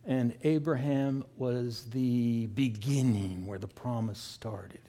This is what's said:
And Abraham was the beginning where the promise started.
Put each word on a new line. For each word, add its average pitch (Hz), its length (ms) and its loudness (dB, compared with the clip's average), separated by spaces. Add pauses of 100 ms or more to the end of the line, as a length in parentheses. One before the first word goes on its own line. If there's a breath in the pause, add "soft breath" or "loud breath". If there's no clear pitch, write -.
And 127 380 2
Abraham 139 800 2 (100)
was 123 540 -2
the 120 560 2
beginning 107 1000 2
where 101 100 -6
the 101 100 -8
promise 113 520 -4
started. - 680 -10